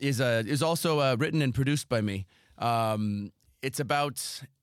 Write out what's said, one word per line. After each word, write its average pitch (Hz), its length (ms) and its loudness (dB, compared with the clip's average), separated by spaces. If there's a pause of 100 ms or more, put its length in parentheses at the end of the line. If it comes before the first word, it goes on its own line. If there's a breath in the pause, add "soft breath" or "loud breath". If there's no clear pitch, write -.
is, 139 200 0
uh, 117 260 2
is 135 180 0
also, 160 340 2
uh, 135 200 4
written 156 240 0
and 131 120 0
produced 139 340 0
by 117 120 0
me. 98 260 -2 (320 soft breath)
Um, 107 760 0 (300)
it's 131 180 -4
about 143 600 -4 (200)